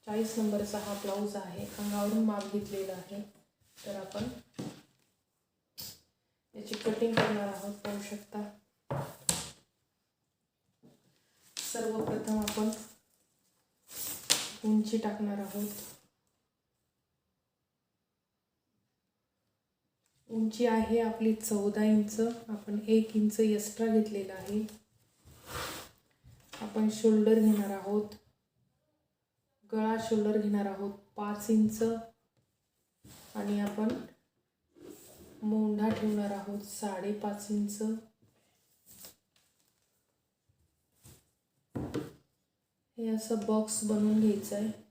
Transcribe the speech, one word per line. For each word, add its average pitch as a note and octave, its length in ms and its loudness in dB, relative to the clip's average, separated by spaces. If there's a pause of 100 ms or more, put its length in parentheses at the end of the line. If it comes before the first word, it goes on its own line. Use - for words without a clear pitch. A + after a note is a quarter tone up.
चाळीस A3 320 -2
नंबरचा G#3 400 0
हा G3+ 240 -6
ब्लाऊज G3+ 340 -4
आहे, G3 280 -8 (140)
अंगावरून G#3 460 0
माप G3+ 280 -2
घेतलेला G3 400 -4
आहे, F#3+ 280 -10 (580)
तर G3+ 180 -10
आपण G3+ 280 -6 (2250)
याची G#3+ 220 -10
कटिंग A3+ 380 0
करणार G#3 340 2
आहोत. G3+ 260 -8 (100)
पाहू G3+ 180 -6
शकता, G#3 400 -10 (3250)
सर्वप्रथम A3 840 -2
आपण G#3+ 320 0 (1900)
उंची G#3+ 340 2
टाकणार G#3 400 -4
आहोत. G#3 300 -6 (4000)
उंची A3 360 0
आहे A3 340 4
आपली A3 340 4
चौदा G#3 500 2
इंच, G#3+ 360 6
आपण G#3+ 580 -2 (100)
एक A3 280 4
इंच G#3+ 240 4
एक्स्ट्रा G#3+ 460 2
घेतलेला G#3 480 2
आहे. G3+ 260 -4 (2000)
आपण G#3+ 340 0
शोल्डर A3 460 6
घेणार G#3 300 6
आहोत, G3+ 440 -2 (1600)
गळा A3 260 0 (120)
शोल्डर G#3+ 320 4
घेणार G#3 260 2
आहोत G3 260 -4 (240)
पाच G#3 340 -6
इंच A3 320 6 (1500)
आणि G#3 260 -2
आपण G#3+ 280 0 (1500)
मोंढा G#3+ 480 2
ठेवणार G#3 400 0
आहोत G3+ 340 -6
साडेपाच G3+ 840 -6
इंच. G#3 280 -2 (4000)
हे A3+ 100 -2
असं A3 380 0
बॉक्स G#3+ 380 2
बनवून G#3+ 360 4
घ्यायचं G3+ 360 2
आहे. G#3+ 140 0 (200)